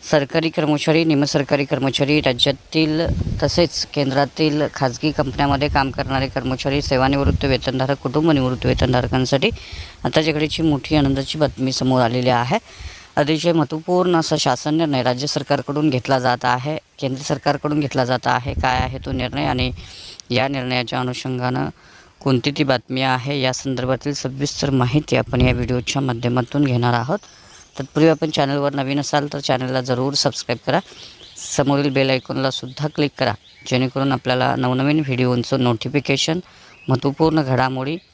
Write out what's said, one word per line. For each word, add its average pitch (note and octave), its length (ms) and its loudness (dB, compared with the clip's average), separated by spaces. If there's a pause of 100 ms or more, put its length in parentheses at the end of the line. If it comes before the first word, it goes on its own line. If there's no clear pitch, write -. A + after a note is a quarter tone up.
(120)
सरकारी D#3+ 380 2
कर्मचारी, D3+ 540 2
निमसरकारी C#3+ 640 2
कर्मचारी, C#3 560 2
राज्यातील D3+ 800 0 (420)
तसेच D#3 420 0
केंद्रातील C#3+ 760 0 (140)
खाजगी C3+ 360 0
कंपन्यांमध्ये C#3+ 580 0
काम C3+ 220 2
करणारे C3+ 360 -2
कर्मचारी, C3 540 -2
सेवानिवृत्त C#3 640 2
वेतनधारक, C3 520 0
कुटुंब D3+ 340 2
निवृत्त B2+ 340 0
वेतनधारकांसाठी B2+ 840 2 (540)
आता D3+ 180 2
जगडीची D3+ 400 0
मोठी D#3 340 2
आनंदाची C#3 420 0
बातमी C3 340 0
समोर C3 300 2
आलेली B2 280 2
आहे. B2 280 2 (580)
अतिशय D3+ 360 2
महत्त्वपूर्ण E3 680 2
असा D#3+ 180 0
शासन D3 380 0
निर्णय D3 280 2
राज्य B2+ 240 0
सरकारकडून C#3+ 640 0
घेतला C3 300 0
जात B2 240 0
आहे, B2+ 340 -2 (220)
केंद्र C3+ 220 -4
सरकारकडून D3 580 -2
घेतला C3 260 0
जात B2+ 220 -2
आहे. B2 260 -2
काय B2+ 260 0
आहे C3 260 -4
तो C#3 60 -6
निर्णय B2+ 340 -4
आणि B2+ 260 0 (580)
या B2 180 2
निर्णयाच्या B2+ 520 -2
अनुषंगानं B2+ 680 -4 (500)
कोणती C3 320 0
ती C#3+ 120 0
बातमी C3 380 -2
आहे, C3 400 0
या B2+ 120 0
संदर्भातील C3 600 -2
सविस्तर C#3 560 -4
माहिती C3+ 460 2
आपण B2 260 2
या B2+ 120 4
व्हिडिओच्या B2 480 -2
माध्यमातून B2 640 0
घेणार B2 300 2
आहोत. B2+ 260 -2 (600)
तत्पूर्वी D#3 300 4
आपण D#3 200 2
चॅनलवर C#3+ 440 0
नवीन C#3 260 -2
असाल D3 340 0
तर C#3+ 60 -6
चॅनलला C3 420 -2
जरूर B2+ 320 0
सबस्क्राईब - 520 -2
करा, D#3 140 2 (580)
समोरील C#3+ 520 0
बेल C3+ 200 2
आयकॉनला C3 420 -2
सुद्धा C3 440 -6
क्लिक D3 220 0
करा, A#2+ 160 0 (340)
जेणेकरून C3 440 0
आपल्याला B2+ 440 0
नवनवीन C3 440 0
व्हिडिओंचं B2+ 640 0
नोटिफिकेशन, C3+ 760 0 (480)
महत्त्वपूर्ण D3 540 2
घडामोडी C3 560 0 (160)